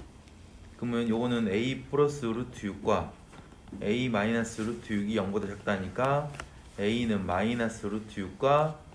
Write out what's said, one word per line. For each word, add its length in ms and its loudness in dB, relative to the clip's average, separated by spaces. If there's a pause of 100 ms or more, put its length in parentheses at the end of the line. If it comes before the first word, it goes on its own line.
(760)
그러면 320 0
요거는 420 2
A 340 0
플러스 420 2
루트 400 -4
육과 440 0 (720)
A 280 2
마이너스 500 2
루트 320 -4
육이 240 0
영보다 300 0
작다니까 840 0 (480)
A는 460 2
마이너스 640 0
루트 340 -6
육과 580 2 (160)